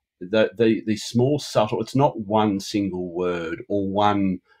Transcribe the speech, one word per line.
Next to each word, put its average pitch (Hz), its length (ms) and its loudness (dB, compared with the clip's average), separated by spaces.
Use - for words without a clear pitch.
the, 101 380 2
the, 113 280 4
the 107 100 0
small, 127 420 0
subtle, 110 420 -2
it's 110 160 -4
not 139 240 2
one 104 380 2
single 92 540 -4
word 85 560 -2
or 101 200 -2
one, 98 520 2